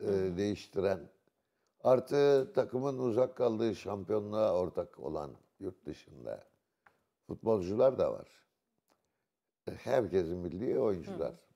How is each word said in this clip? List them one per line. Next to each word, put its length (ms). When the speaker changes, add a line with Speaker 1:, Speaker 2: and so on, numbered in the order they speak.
Speaker 1:
e, 60
Speaker 2:
Hı 60
hı. 240
Speaker 1:
değiştiren, 640
artı 720
takımın 440
uzak 380
kaldığı 380
şampiyonluğa 800
ortak 440
olan 320
yurt 260
dışında 580
futbolcular 720
da 140
var. 160
E, 20
herkesin 760
bildiği 340
oyuncular. 540
Speaker 2:
Hı. 40